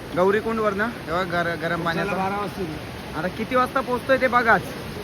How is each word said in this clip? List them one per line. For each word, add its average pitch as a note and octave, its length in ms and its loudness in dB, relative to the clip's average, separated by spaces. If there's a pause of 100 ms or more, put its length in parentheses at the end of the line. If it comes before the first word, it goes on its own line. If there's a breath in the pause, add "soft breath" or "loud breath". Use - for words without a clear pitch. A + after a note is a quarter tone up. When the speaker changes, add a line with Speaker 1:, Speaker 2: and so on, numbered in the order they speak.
(160)
Speaker 1:
गौरीकुंडवरनं. G#3 720 2 (180)
तेव्हा E3+ 160 0
गर-, E3+ 400 0
गरम E3 220 0
पाण्याचा. E3+ 280 -2
Speaker 2:
बारा F#3+ 240 0
वाजता. F3 840 -6
Speaker 1:
आता E3 100 -2
किती G#3+ 260 -4
वाजता B3+ 260 2
पोहोचतोय B3 400 2
ते B3+ 60 4
बघाच. A3+ 360 6 (420)